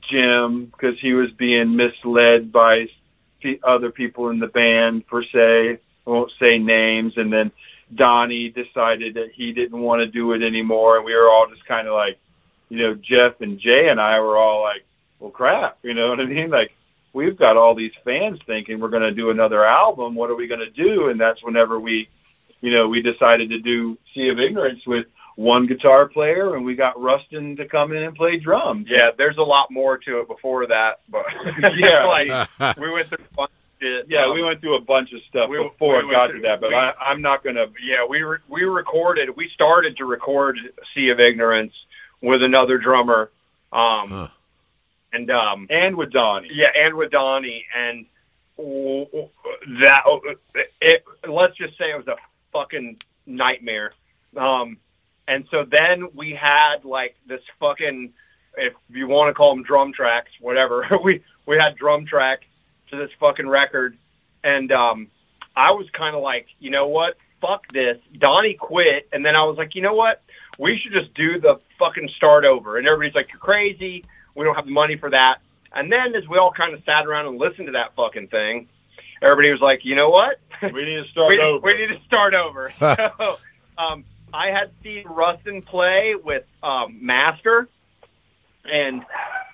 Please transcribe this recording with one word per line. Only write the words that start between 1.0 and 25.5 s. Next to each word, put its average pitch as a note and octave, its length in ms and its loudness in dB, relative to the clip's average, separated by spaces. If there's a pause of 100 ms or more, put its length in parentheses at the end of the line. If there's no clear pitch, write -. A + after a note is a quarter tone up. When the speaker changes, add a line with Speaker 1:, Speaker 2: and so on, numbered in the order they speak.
Speaker 1:
was B2+ 180 0
being A#2+ 460 0
misled A#2 760 2
by A2+ 380 4 (520)
the C3+ 220 -6
other B2 280 2
people A#2+ 380 -8
in A#2 100 -4
the A2+ 80 -4
band, A2+ 600 0
per A#2+ 160 -4
se. A#2 540 2 (280)
I - 40 -10
won't A#2+ 280 -2
say A#2+ 200 4
names. A2+ 580 0
And G#2+ 160 -2
then A2 200 0 (440)
Donnie A#2+ 540 2
decided A2+ 640 -4
that A2+ 180 -10
he A#2 220 -10
didn't A#2+ 260 -6
wanna A#2 260 0
do A#2 280 -4
it A2+ 100 -2
anymore. A2+ 540 2
And A2 80 -2
we A#2 100 -4
were A2+ 140 8
all A2+ 180 6
just A2 180 -20
kinda A2+ 280 -4
like, G#2 240 -2 (500)
you A#2 120 -10
know, A2+ 160 0
Jeff B2 440 2
and G2+ 180 -8
Jay B2 300 4
and A#2 140 2
I A2 180 2
were A2 160 0
all G#2+ 260 4
like, G#2 220 -4 (380)
"Well, G#2 100 -16
crap," D#3+ 520 0
you A#2+ 100 -8
know A#2 160 0
what B2 100 -2
I C3+ 60 -4
mean? D#3 240 -6
Like, A#2 240 0 (400)
we've D3 240 -4
got A2+ 180 4
all A#2 180 6
these A2 200 -6 (100)
fans E3 420 -4
thinking A2 360 -8
we're A2+ 80 -6
gonna A2+ 220 -2
do A2+ 180 -4
another A2 340 2
album. B2 520 2
What A#2 140 -4
are A#2+ 60 -2
we A#2+ 120 -8
gonna A2+ 220 -8
do? E3 380 0
And A#2+ 120 -2
that's A2+ 220 0
whenever A#2 380 0
we, A2 300 -6 (500)
you B2 120 -4
know, A2+ 180 4
we A#2 120 -2
decided A#2 500 2
to A#2 80 -6
do A#2 380 -4 (160)
Sea C3 140 -4
of B2+ 140 -2
Ignorance C3+ 440 -4
with A#2+ 200 -4 (300)
one A#2+ 300 2